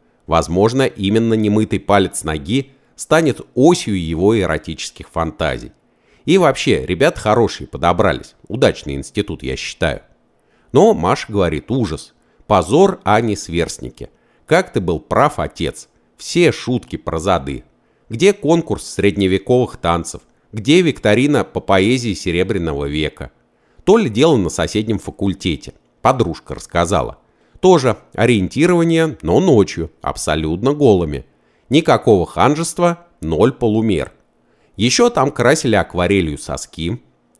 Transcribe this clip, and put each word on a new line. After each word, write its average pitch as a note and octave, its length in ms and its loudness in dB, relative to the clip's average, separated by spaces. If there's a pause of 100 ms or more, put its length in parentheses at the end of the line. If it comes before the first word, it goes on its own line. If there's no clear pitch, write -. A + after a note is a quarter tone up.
(260)
Возможно, F2+ 560 0
именно A2 520 0
немытый G#2+ 460 0
палец G2 420 0
ноги D#2+ 480 -4 (240)
станет D#3 460 0 (140)
осью B2 460 2
его E2+ 380 0
эротических - 720 -6
фантазий. D2+ 640 -6 (520)
И E3+ 140 4
вообще, A2+ 480 0
ребят F2+ 320 0
хорошие G#2+ 480 0
подобрались. E2 680 -2 (100)
Удачный G2+ 480 -2
институт, D#2 480 -8
я C2 140 -6
считаю». - 460 -6 (680)
Но G3+ 220 6
Маша G2+ 380 -2
говорит: F2 380 -2
«Ужас. G#2 440 -4 (320)
Позор, G#2+ 580 2
а G#2+ 160 2
не G#2+ 160 -2
сверстники. D#2 760 -6 (360)
Как F3+ 260 0
ты A#2 80 -2
был E2 200 -2
прав, - 380 0
отец. - 500 -6 (280)
Все E3+ 360 0
шутки - 440 -6
про - 220 -6
зады. D2+ 460 -2 (440)
Где D#3 240 2
конкурс D#3+ 540 -2
средневековых G2 920 0
танцев? E2+ 440 -4 (300)
Где B2+ 300 2
викторина B2+ 640 2
по - 160 -8
поэзии G#2+ 540 0
Серебряного E2+ 720 -4
века?» D2 460 -6 (520)
То G3+ 120 6
ли F#3 140 2
дело C3+ 260 4
на F2 140 0
соседнем G#2+ 480 -4
факультете. - 760 -6 (300)
Подружка A2+ 520 -2
рассказала. E2+ 640 -4 (420)
Тоже C#3 360 4 (180)
ориентирование, D#3 1080 2
но A2+ 180 2
ночью, G#2 500 2 (100)
абсолютно D#2+ 760 -2
голыми. F2+ 500 2 (460)
Никакого A#2 560 2
ханжества, E3 800 -2 (140)
ноль E2 320 2
полумер. G#2+ 600 -2 (640)
Еще B2 340 2
там C#3+ 200 0
красили B2 460 2
акварелью F2 640 0
соски. E2 640 -8 (380)